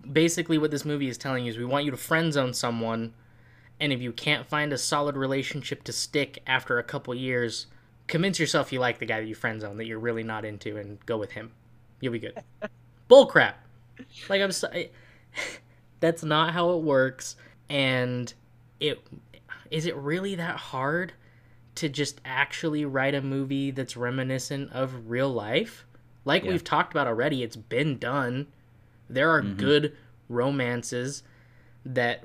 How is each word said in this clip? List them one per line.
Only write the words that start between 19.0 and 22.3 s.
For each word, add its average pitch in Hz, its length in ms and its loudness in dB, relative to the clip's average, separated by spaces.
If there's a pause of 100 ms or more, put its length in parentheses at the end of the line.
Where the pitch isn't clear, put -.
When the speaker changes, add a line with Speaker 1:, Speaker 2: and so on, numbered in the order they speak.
Speaker 1:
is 156 160 -2
it - 100 -4
really 175 380 -4
that 165 220 -6
hard 143 580 -2 (640)
to 160 120 -2
just 139 360 -4
actually 147 600 -2